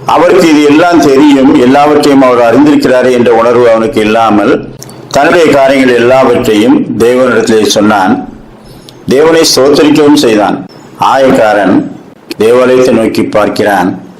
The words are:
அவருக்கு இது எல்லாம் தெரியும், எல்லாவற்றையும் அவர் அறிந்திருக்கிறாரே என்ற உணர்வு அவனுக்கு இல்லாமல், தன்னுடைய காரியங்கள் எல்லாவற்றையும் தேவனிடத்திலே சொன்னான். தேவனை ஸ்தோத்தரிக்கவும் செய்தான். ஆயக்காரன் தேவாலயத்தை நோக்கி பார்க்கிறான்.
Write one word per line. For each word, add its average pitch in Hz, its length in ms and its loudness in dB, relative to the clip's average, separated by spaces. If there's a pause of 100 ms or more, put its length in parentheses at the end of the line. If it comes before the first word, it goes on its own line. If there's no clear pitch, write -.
அவருக்கு 165 440 2
இது 151 140 2
எல்லாம் 156 380 2
தெரியும், 139 540 2
எல்லாவற்றையும் 143 640 2
அவர் 120 340 2
அறிந்திருக்கிறாரே 135 560 0
என்ற 120 220 0
உணர்வு 117 360 2
அவனுக்கு 113 320 -2
இல்லாமல், 107 680 -2 (400)
தன்னுடைய 160 420 0
காரியங்கள் 135 440 0
எல்லாவற்றையும் 120 880 0 (120)
தேவனிடத்திலே 117 640 0
சொன்னான். 104 640 -2 (800)
தேவனை 160 360 0 (120)
ஸ்தோத்தரிக்கவும் 147 580 2
செய்தான். 98 520 -2 (500)
ஆயக்காரன் 107 680 0 (540)
தேவாலயத்தை 127 560 0
நோக்கி 113 300 -2
பார்க்கிறான். 101 800 -4 (140)